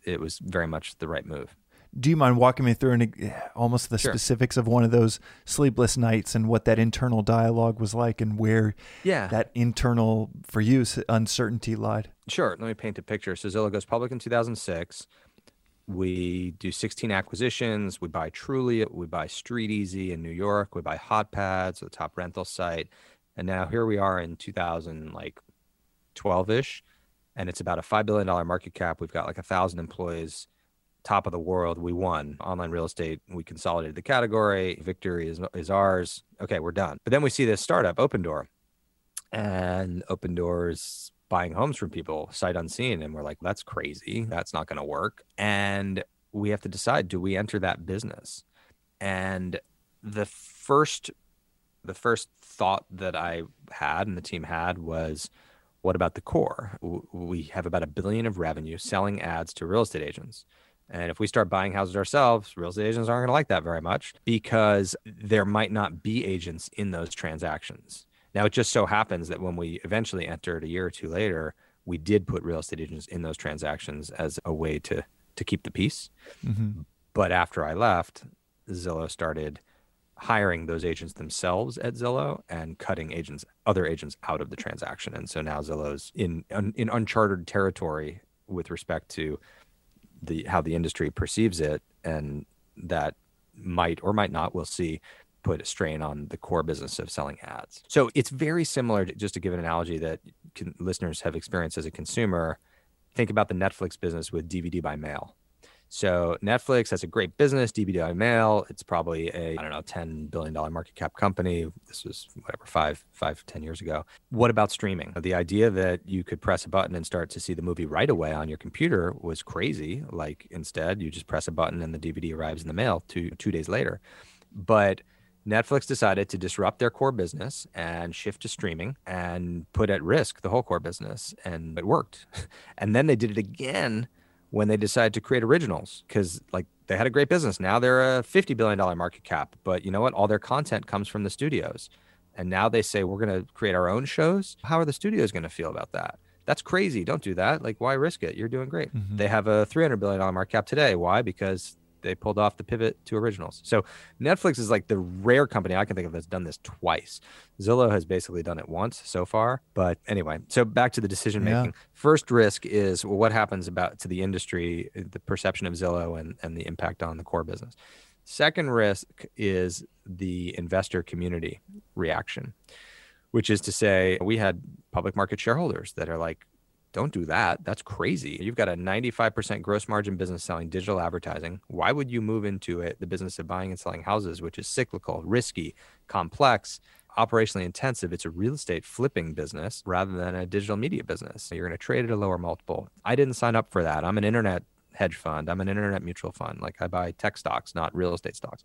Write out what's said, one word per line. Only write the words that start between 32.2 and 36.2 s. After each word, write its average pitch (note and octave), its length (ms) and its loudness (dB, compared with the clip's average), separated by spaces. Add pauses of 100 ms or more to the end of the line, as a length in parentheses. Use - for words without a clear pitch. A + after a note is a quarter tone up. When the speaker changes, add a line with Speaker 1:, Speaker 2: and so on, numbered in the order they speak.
Speaker 1:
online F2+ 300 -4
real E2 140 -2
estate. D#2+ 440 -6
We F2 140 -10
consolidated D#2+ 540 -4
the F2+ 60 -12
category. G#2 800 2
Victory F2 440 -4
is, E2 120 -8 (120)
is F2 160 -8
ours. G2 540 2 (180)